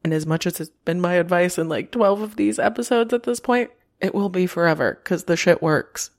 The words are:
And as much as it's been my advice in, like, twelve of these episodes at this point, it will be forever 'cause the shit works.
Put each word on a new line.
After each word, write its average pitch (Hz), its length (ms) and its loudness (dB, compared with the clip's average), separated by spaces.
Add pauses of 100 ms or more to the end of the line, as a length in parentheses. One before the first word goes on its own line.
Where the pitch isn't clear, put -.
And 160 120 0
as 156 120 -2
much 160 200 -2
as 170 140 -4
it's 156 100 -10 (140)
been 170 160 -2
my 175 140 0
advice 175 440 2
in, 165 100 -2
like, 147 220 -4
twelve 202 320 2
of 214 140 -8
these 208 220 0
episodes 233 540 0
at 240 120 -2
this 240 160 -4
point, 247 300 0 (300)
it 190 140 -2
will 202 140 0
be 180 180 0
forever 160 580 0
'cause - 200 -2
the 170 120 2
shit - 260 2
works. - 560 -2